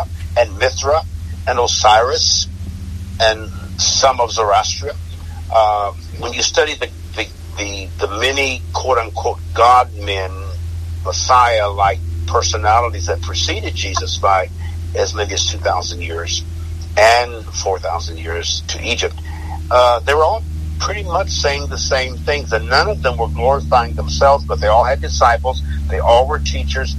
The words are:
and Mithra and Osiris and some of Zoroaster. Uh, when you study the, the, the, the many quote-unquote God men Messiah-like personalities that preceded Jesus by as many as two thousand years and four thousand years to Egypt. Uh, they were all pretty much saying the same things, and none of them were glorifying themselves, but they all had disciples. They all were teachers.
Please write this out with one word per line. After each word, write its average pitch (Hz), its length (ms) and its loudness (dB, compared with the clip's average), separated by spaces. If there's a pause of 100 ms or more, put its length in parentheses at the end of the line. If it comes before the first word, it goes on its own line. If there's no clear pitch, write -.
(360)
and 120 220 2
Mithra 139 440 2 (460)
and 123 100 0
Osiris 117 880 4 (720)
and 110 300 2 (300)
some 127 400 2
of 117 100 2
Zoroaster. 104 600 0 (600)
Uh, 104 400 4 (260)
when 120 140 -6
you 127 100 -4
study 151 320 2
the, 127 160 -8 (260)
the, - 120 -6 (300)
the, 98 300 -8 (100)
the 98 100 -2 (100)
many 135 440 0 (100)
quote-unquote 117 680 0 (140)
God 120 400 6
men 98 360 -4 (760)
Messiah-like 101 960 4 (260)
personalities 113 800 2
that 98 160 -2
preceded 85 520 -4
Jesus 87 440 -4
by 95 300 4 (480)
as - 180 0
many 101 200 -4
as - 120 -2
two 85 120 -4
thousand 87 440 -2
years 82 420 -6 (520)
and 117 480 6
four 95 340 -2
thousand 82 400 -4
years 82 500 -4
to - 140 -6
Egypt. 104 340 -2 (540)
Uh, 123 300 4
they 139 140 0
were 156 80 4
all 214 200 2 (360)
pretty 202 240 -4
much 185 280 -2
saying 143 380 -2
the 143 100 -6
same 127 380 -2
things, 147 360 -4
and - 160 0
none 151 200 4
of 202 140 -2
them - 140 0
were 113 120 0
glorifying 113 680 2
themselves, 76 500 4
but 73 160 -2
they - 60 0
all 113 180 6
had 123 160 0
disciples. 117 640 2 (260)
They 92 100 -2
all 117 280 6
were 156 120 -2
teachers. 71 600 -2